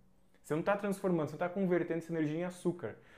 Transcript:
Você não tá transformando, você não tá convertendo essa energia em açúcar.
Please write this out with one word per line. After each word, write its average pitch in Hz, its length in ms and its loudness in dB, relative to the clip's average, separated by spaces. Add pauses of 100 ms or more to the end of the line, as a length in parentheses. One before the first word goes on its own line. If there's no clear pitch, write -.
(440)
Você - 120 -4
não 160 60 2
tá 196 140 2
transformando, 190 540 0
você 147 40 -10
não 151 60 -10
tá 180 100 0
convertendo 175 500 2
essa 165 120 -8
energia 156 280 0
em 175 40 -2
açúcar. 175 540 -4 (200)